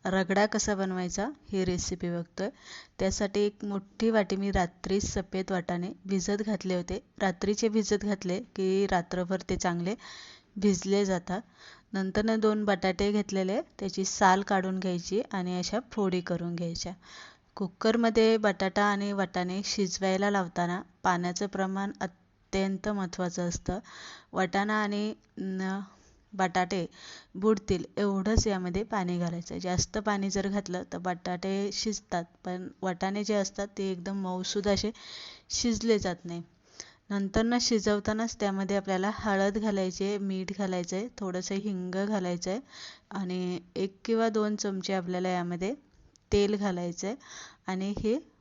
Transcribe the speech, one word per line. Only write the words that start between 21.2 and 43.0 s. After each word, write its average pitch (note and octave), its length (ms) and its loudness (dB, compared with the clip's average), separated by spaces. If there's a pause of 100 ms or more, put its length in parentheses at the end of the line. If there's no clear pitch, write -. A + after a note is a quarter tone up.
प्रमाण F#3+ 540 -2
अत्यंत F#3+ 880 -4
महत्त्वाचं F3+ 600 -2
असतं. F3 300 -4 (540)
वाटाणा G3 420 2
आणि G#3 400 0 (240)
न-, F#3+ 420 -2 (520)
बटाटे F3+ 540 0 (480)
बुडतील G3+ 500 2 (120)
एवढंच G3+ 500 2
यामध्ये F#3 360 0
पाणी F3+ 360 -2
घालायचं. E3+ 400 -4
जास्त F3+ 400 -2
पाणी G3+ 320 0
जर G3 180 0
घातलं G3 340 -2 (100)
तर F3 60 -6
बटाटे F#3 720 -2
शिजतात, F#3+ 520 -4 (200)
पण F3+ 240 -6 (140)
वाटाणे F#3+ 420 -2
जे G#3+ 100 0
असतात G3+ 340 -2 (100)
ते F#3+ 120 -2
एकदम F#3 260 -4
मऊसूद F#3 520 -2
असे G3+ 220 2 (600)
शिजले A3+ 480 2
जात F#3 260 -4
नाही. E3+ 180 -8 (680)
नंतरनं A3 500 2
शिजवतानाच A3 800 0
त्यामध्ये G3 360 0
आपल्याला G3 380 0
हळद G3+ 440 2
घालायची G3 460 0
आहे, G3+ 140 0
मीठ F#3+ 400 -2
घालायचं F#3 380 -2
आहे, A3 120 -4 (100)
थोडंसं F#3 360 -4
हिंग F#3+ 520 -2
घालायचं F#3 440 -2
आहे A3+ 100 -2 (500)